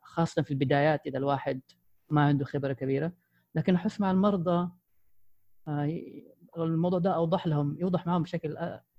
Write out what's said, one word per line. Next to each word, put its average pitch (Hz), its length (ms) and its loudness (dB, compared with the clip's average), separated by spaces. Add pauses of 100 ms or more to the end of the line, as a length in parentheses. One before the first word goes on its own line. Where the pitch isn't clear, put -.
خاصة - 380 -2
في - 100 -6
البدايات 143 560 2
إذا 135 100 -4
الواحد 135 440 -2 (480)
ما 151 160 4
عنده 143 200 4
خبرة 135 280 -4
كبيرة. 135 380 -2 (440)
لكن 180 200 2
أحس 208 260 -2
مع 190 100 2
المرضى، 180 580 2 (1000)
آه، 147 180 -2
ي-، - 480 -8 (240)
الموضوع 165 420 0
ده 180 160 2
أوضح 170 320 0
لهم، 147 320 0
يوضح 180 280 -2
معهم 170 160 2
بشكل، 165 340 -6
آه، - 260 -8 (160)